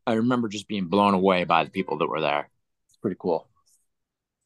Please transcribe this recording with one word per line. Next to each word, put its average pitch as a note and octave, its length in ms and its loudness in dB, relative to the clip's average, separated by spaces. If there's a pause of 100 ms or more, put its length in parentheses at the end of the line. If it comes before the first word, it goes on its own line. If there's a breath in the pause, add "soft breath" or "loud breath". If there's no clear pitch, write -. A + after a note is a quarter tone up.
I A#2+ 80 -2
remember A#2 340 0
just G2+ 200 -12
being G2 180 -4
blown G2+ 280 4
away F#2 300 2
by E2 200 2
the D#2 60 -12
people F#2 280 -4
that D#2+ 100 0
were D#2 120 -4
there. D2 280 -2 (400)
It's - 100 -20
pretty F#2 200 -4
cool. E2+ 300 -4 (960)